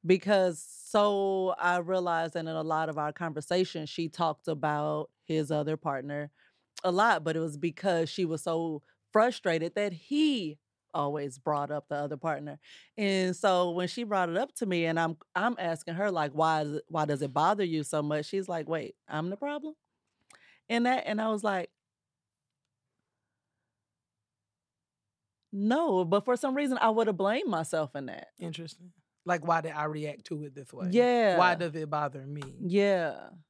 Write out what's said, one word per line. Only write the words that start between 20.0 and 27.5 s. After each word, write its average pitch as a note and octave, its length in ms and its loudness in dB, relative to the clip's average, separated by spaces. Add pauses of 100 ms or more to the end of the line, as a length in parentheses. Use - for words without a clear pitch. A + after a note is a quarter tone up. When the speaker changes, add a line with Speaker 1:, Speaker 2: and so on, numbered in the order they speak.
Speaker 1:
in A#3 160 2
that?" B3+ 220 2
And G#3 140 -2
I A3 100 0
was G#3 140 -2
like, F#3+ 260 0 (3750)
"No," G#3+ 520 2
but G3+ 200 2
for B3 120 2
some C4 180 -2
reason C4+ 260 0
I A3+ 100 4
would've A3 260 2
blamed A3+ 340 0